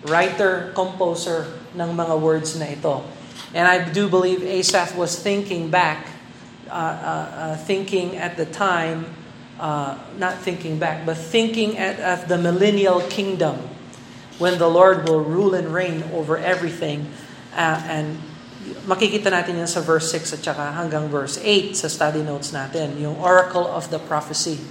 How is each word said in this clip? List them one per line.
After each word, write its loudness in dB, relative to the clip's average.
writer, 2
composer -2
ng -4
mga 0
words 2
na -4
ito. -2
And 4
I 6
do 0
believe 2
Asaph 2
was -2
thinking -2
back, 2
uh, -10
uh, -6
uh, -4
thinking 0
at -4
the 0
time, 0
uh, -4
not -2
thinking -4
back, -2
but -2
thinking 2
at, -2
at -2
the 4
millennial 4
kingdom 0
when 2
the 6
Lord 8
will 6
rule 2
and -2
reign -2
over 0
everything. -2
Uh, 2
and -2
makikita 2
natin 0
yan -2
sa -2
verse 2
six -4
at -8
saka -4
hanggang -4
verse -4
eight 2
sa -2
study 0
notes -6
natin, -4
yung -4
oracle 6
of -6
the -4
prophecy -4